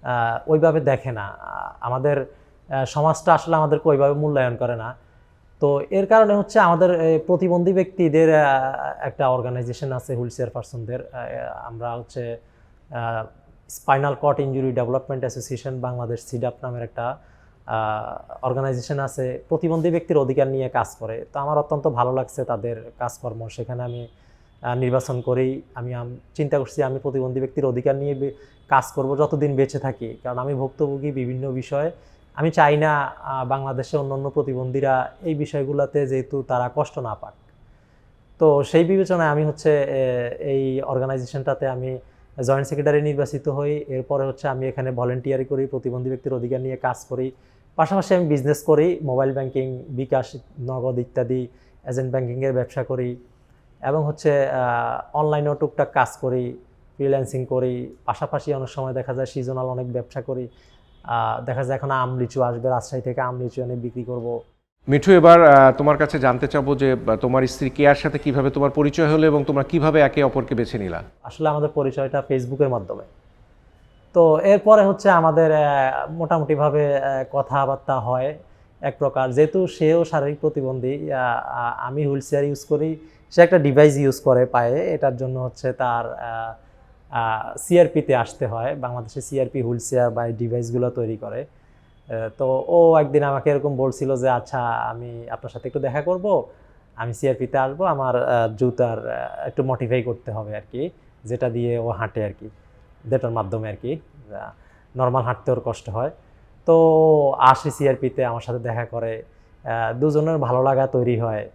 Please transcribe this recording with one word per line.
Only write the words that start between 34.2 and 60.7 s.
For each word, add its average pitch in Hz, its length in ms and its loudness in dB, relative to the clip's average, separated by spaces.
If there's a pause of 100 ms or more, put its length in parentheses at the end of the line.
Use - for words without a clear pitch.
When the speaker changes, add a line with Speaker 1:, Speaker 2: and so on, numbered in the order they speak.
Speaker 1:
প্রতিবন্ধীরা 131 840 0 (100)
এই 165 120 -2
বিষয়গুলোতে 143 720 -2
যেহেতু 131 420 -2
তারা 123 260 -2
কষ্ট 147 240 -4
না 117 160 -8
পাক। 107 200 -16 (1040)
তো 143 260 6
সেই 165 200 4
বিবেচনায় 180 440 2
আমি 151 160 2
হচ্ছে, 151 380 2
এ, 131 460 0 (100)
এই 135 440 -2
অর্গানাইজেশনটাতে 135 840 -4
আমি 127 300 -6 (480)
জয়েন্ট 135 220 2
সেক্রেটারি 147 340 2
নির্বাচিত 143 460 -2
হই। 147 400 -4
এরপরে 135 380 -2
হচ্ছে 135 220 -6
আমি 131 200 -4
এখানে 131 220 -6
ভলেন্টিয়ারি 127 540 -2
করি, 135 220 -2
প্রতিবন্ধী 127 420 -4
ব্যক্তির 131 260 -4
অধিকার 123 260 -4
নিয়ে 131 160 -6
কাজ 127 320 -8
করি। 127 220 -6 (460)
পাশাপাশি 190 380 0
আমি 180 140 2
বিজনেস 147 340 0
করি, 160 400 2
মোবাইল 135 300 0
ব্যাংকিং, 131 560 -6
বিকাশ, 131 480 -4 (240)
নগদ 127 380 -4
ইত্যাদি 123 500 -4 (360)
এজেন্ট 131 260 -4
ব্যাংকিংয়ের 131 420 -2
ব্যবসা 127 320 -4
করি। 123 320 -6 (640)
এবং 147 240 -2
হচ্ছে, 147 420 0
আহ, 123 680 -2
অনলাইনেও 147 380 0
টুকটাক 143 380 -2
কাজ 127 240 0
করি, 127 420 -4 (380)
ফ্রিল্যান্সিং 135 500 -2
করি, 127 580 -4
পাশাপাশি 143 500 -4
অনেক 131 140 -8
সময় 131 240 -8
দেখা 127 220 -6
যায় 131 120 -4
সিজনাল 127 400 -6
অনেক 127 260 -6
ব্যবসা 120 300 -8
করি। 127 260 -8 (560)